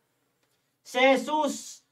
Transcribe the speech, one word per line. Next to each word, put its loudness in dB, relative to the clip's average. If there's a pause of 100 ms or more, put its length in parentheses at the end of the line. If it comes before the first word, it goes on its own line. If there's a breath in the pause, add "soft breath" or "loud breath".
(840)
si -6
Jesus 0